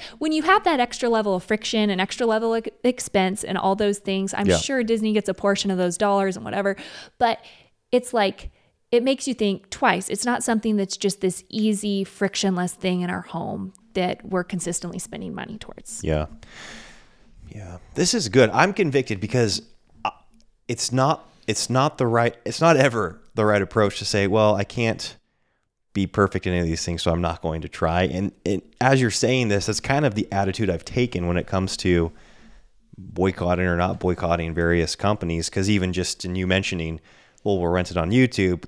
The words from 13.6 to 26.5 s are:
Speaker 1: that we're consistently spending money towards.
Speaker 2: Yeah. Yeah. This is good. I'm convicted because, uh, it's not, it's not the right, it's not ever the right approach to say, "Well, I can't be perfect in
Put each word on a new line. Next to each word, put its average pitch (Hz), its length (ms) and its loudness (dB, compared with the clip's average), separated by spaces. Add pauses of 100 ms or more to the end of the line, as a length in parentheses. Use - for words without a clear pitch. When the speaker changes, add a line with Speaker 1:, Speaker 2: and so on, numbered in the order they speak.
Speaker 1:
that 180 320 -2
we're 180 180 -2
consistently 175 560 -6
spending 190 340 -10
money 214 240 -12
towards. - 460 -16
Speaker 2:
Yeah. 78 220 0 (1200)
Yeah. 90 280 -16 (180)
This 180 180 2
is 190 140 0
good. 110 220 6
I'm 175 240 2
convicted 135 480 0
because, 107 400 0 (420)
uh, - 80 -4 (560)
it's 120 240 -4
not, 131 340 2 (220)
it's - 220 -2
not 131 280 2
the 127 100 2
right, 117 280 4 (100)
it's - 140 -6
not 165 160 8
ever 117 460 2 (140)
the 110 100 4
right 104 160 6
approach 98 380 2
to 104 60 -8
say, 101 220 2
"Well, 107 280 4
I 101 100 0
can't - 500 -4 (800)
be 98 120 0
perfect 95 400 0
in 92 80 0